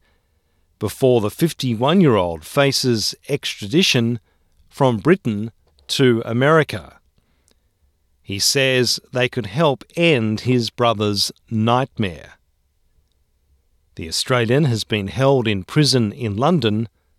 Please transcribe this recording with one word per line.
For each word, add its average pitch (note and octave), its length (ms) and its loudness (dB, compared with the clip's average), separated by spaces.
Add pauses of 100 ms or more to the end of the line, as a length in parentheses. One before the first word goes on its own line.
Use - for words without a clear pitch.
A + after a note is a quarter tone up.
(800)
before B2 420 2
the G#2 100 -2
fifty-one-year-old B2 1120 0
faces C3 720 -2 (140)
extradition A#2+ 920 -2 (480)
from B2+ 300 0
Britain A2+ 520 0 (380)
to B2 360 2
America. B2+ 760 0 (1200)
He G2+ 160 -8
says B2+ 640 0 (120)
they B2+ 160 0
could A#2 180 -6
help C3+ 380 0 (120)
end A#2+ 440 0
his A#2+ 300 0
brother's G#2 640 0 (180)
nightmare. A2+ 840 -2 (1600)
The F#2 120 -12
Australian B2 580 0
has A#2 200 0
been G#2 240 -4
held C3 400 2
in G2 160 -2
prison C3 480 0
in A2 240 -6
London A#2 520 0 (300)